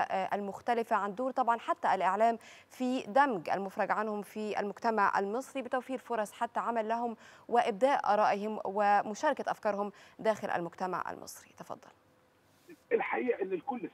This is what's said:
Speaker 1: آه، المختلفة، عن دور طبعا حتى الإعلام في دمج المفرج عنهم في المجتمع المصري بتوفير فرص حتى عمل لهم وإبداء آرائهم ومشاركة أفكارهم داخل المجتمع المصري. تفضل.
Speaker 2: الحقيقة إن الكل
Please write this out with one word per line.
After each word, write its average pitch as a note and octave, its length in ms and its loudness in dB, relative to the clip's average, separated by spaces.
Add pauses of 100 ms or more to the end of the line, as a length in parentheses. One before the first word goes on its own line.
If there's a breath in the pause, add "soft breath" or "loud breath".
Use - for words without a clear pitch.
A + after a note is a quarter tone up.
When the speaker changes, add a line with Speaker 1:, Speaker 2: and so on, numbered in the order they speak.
Speaker 1:
آه، - 340 0
المختلفة، A3 640 -2
عن G3+ 180 -2
دور B3+ 160 -2
طبعا A#3 280 2
حتى A3 360 0
الإعلام G3+ 440 4 (320 soft breath)
في B3+ 320 -2
دمج G#3+ 480 2
المفرج F#3+ 400 -2
عنهم G#3 320 -2
في G#3+ 380 -6
المجتمع G3+ 580 2
المصري G3+ 440 -4
بتوفير B3 360 -4
فرص A3 340 -4
حتى A#3 280 -4
عمل G#3+ 280 -2
لهم A#3 280 -2 (320 soft breath)
وإبداء A#3 680 4
آرائهم G#3 400 2 (100)
ومشاركة G#3 840 2
أفكارهم G3+ 420 -2 (260 soft breath)
داخل G#3+ 320 0
المجتمع F3 600 -4
المصري. - 480 -16
تفضل. - 300 -14 (1040)
Speaker 2:
الحقيقة - 500 -2
إن F#4+ 100 -4
الكل A#3+ 420 -6